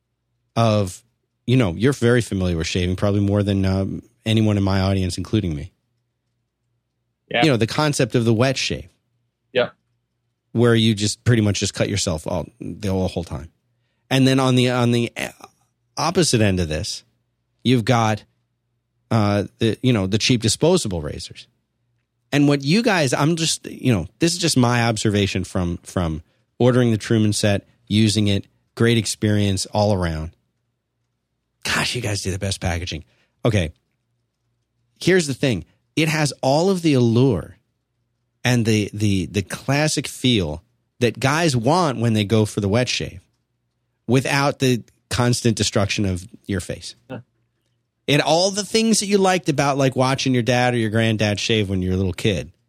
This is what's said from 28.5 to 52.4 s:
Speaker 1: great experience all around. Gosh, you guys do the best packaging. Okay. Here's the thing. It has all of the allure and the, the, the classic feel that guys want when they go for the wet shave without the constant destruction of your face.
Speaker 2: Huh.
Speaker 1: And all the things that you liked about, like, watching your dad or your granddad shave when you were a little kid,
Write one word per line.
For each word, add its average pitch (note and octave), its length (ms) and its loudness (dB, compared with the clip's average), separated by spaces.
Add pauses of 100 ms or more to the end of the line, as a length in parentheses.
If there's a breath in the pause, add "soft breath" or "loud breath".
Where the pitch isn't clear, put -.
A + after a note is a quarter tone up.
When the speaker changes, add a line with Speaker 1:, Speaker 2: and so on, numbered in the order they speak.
Speaker 1:
great A#2 220 4
experience G#2 680 0
all G#2 260 0
around. E2+ 380 -2 (1300)
Gosh, - 320 -4
you B2 40 -6
guys G#2+ 220 -4
do F#2+ 80 -4
the F#2 80 -4
best G2 220 -6
packaging. E2+ 440 -6 (400)
Okay. G2+ 280 0 (1300)
Here's F3+ 260 2
the C3+ 80 -4
thing. A2 300 -2 (320)
It D#3 120 0
has D3+ 320 0
all D#3 300 2
of F3+ 120 -2
the D#3 120 2
allure A#2+ 640 2 (880)
and A#2+ 200 2
the, G#2+ 300 0
the, G2 320 0
the G2 160 -4
classic C#3+ 640 -2
feel F2+ 560 -2 (380)
that A#2 180 0
guys C#3+ 380 0
want C3+ 420 2
when A2+ 140 0
they G#2+ 120 2
go A2 200 2
for G#2+ 160 -6
the G2+ 80 -2
wet A#2+ 200 0
shave - 320 -8 (840)
without C#3 540 0
the B2 240 0 (260)
constant A#2+ 460 0
destruction G#2 480 -2
of F#2 220 -4 (200)
your F#2+ 140 -4
face. - 340 -12 (160)
Speaker 2:
Huh. B2 80 -12 (880)
Speaker 1:
And C#3+ 140 4
all F3 280 2
the G3 140 -6
things A3 360 2
that G#3 60 -4
you G3+ 120 2
liked F#3 300 2
about, C#3 300 0
like, C3 160 2
watching B2+ 400 0
your A#2+ 80 2
dad B2 320 2
or A#2+ 40 -2
your A2 120 -2
granddad G#2+ 480 0
shave G#2+ 300 0
when F#2+ 120 -2
you F#2 100 -2
were F#2 40 0
a F#2 40 0
little F#2+ 140 0
kid, F2 380 -4 (180)